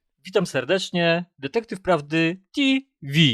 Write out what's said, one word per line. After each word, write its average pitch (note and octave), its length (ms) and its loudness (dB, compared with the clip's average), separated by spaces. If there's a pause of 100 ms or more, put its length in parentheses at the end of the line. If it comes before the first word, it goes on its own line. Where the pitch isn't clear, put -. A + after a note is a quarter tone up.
(240)
Witam F#3 220 0
serdecznie, E3+ 800 0 (140)
Detektyw G#3+ 420 -6
Prawdy D#3+ 600 0 (120)
T - 80 -4 (420)
V. C#3+ 160 -2 (160)